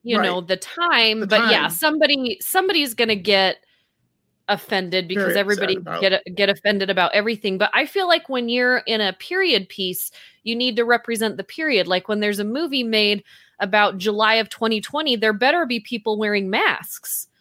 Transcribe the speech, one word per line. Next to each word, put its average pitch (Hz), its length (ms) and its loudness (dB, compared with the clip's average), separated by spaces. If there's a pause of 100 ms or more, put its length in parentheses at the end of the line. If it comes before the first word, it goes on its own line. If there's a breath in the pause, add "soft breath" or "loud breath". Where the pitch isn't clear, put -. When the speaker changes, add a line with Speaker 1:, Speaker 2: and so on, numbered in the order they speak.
Speaker 1:
you 226 180 0
know, 180 200 0
Speaker 2:
Right. 170 80 -8
Speaker 1:
the 185 100 0
time. 233 640 2
Speaker 2:
The 208 60 -2
Speaker 1:
But 220 240 4
yeah, 185 120 4
Speaker 2:
time. 151 60 0
Speaker 1:
somebody, 285 720 0
somebody's 339 520 0
gonna 226 220 0
get 190 420 2 (920)
offended 185 580 -2
because 190 160 -2
Speaker 2:
Very 180 80 0
upset 190 80 2
Speaker 1:
everybody 196 380 0
Speaker 2:
about 170 240 -8
Speaker 1:
get, 190 200 2 (140)
get 196 140 2
offended 196 400 0
about 185 240 2
everything. 208 440 0
But 202 160 0
I 269 120 2
feel 370 240 -2
like 339 200 2
when 247 200 -2
you're 247 380 2
in 220 140 0
a 190 120 0
period 349 560 0
piece, 185 420 -6 (320 loud breath)
you 226 120 -4
need 247 220 -2
to 240 60 2
represent 233 540 0
the 190 80 -6
period. 254 420 0
Like, 180 220 0
when 208 120 -2
there's 208 180 -2
a 208 60 -4
movie 262 380 -2
made 214 400 0 (360 soft breath)
about 202 380 2
July 214 380 2
of 220 140 0
twenty 220 320 -2
twenty, 294 360 -4
there 220 160 2
better 285 320 2
be 233 160 -2
people 214 360 -4
wearing 208 320 -2
masks. - 800 -4 (140)